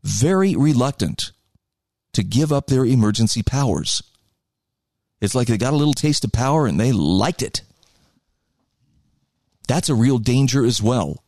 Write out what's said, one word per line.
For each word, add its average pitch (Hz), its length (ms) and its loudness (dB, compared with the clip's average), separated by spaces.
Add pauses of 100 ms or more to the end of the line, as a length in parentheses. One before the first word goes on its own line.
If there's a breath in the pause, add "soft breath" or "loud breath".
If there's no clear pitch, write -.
very 180 520 2
reluctant 127 760 0 (800)
to 107 100 0
give 131 280 0
up 139 160 -2
their 127 180 2
emergency 110 580 2
powers. 110 580 -2 (1200)
It's 101 140 -2
like 123 120 0
they 113 100 0
got 127 160 -2
a 151 40 0
little 147 160 0
taste 147 300 -2
of 101 80 -4
power 139 340 0
and 82 140 0
they 123 120 2
liked 95 500 0
it. - 200 -6 (2000)
That's 156 220 -2
a 143 60 0
real 123 220 2
danger 123 480 2
as 120 160 0
well. 107 460 -2